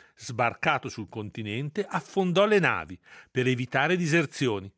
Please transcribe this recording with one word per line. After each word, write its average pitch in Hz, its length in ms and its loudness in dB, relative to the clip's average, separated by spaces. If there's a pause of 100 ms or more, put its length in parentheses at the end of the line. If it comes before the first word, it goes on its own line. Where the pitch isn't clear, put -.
(160)
Sbarcato 123 720 -2
sul 107 200 -10
continente, 113 720 -6
affondò 185 640 0
le 208 140 6
navi 98 400 0 (320)
per 127 160 2
evitare 131 480 2
diserzioni 143 840 0